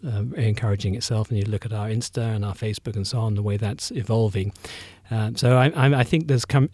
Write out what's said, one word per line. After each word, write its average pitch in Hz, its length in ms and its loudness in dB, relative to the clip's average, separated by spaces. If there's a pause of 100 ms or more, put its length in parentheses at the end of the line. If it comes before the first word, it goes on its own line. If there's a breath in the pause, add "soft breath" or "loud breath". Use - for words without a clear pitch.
uh, 107 180 -2 (120)
encouraging 107 600 0
itself. 110 340 -2
And 107 100 0
you 101 60 0
look 104 200 -2
at 104 60 -8
our 107 160 -4
Insta 113 480 -2
and 101 80 -2
our 101 120 -4
Facebook 107 420 -6
and 98 100 -2
so 120 120 -2
on, 110 160 2
the 101 60 0
way 104 140 0
that's 104 360 -4
evolving. 107 600 0 (580 loud breath)
Um, 110 280 -2
so 123 180 4
I, 127 140 6
I, 139 320 4
I - 20 2
think 160 240 0
there's 127 180 2
come, 139 280 4